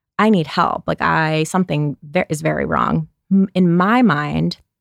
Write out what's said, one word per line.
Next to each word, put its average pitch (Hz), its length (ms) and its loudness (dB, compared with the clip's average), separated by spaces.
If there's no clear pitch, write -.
"I 214 120 2
need 170 160 2
help. - 400 -2
Like, 160 160 -4
I, 160 420 0
something 156 580 -2
ve-, 151 260 -4
is 156 140 -6
very 151 240 -2
wrong." 160 420 -2
M-, 196 220 4
in 180 200 2
my 208 280 2
mind, 156 560 0